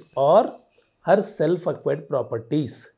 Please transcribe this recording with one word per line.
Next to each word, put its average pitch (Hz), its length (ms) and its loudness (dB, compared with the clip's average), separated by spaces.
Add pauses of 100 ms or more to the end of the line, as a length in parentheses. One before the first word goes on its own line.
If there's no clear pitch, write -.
(320)
are 220 140 6 (600)
her 180 100 4 (220)
self 165 240 0 (100)
acquired 147 400 -4
properties 127 640 -4 (240)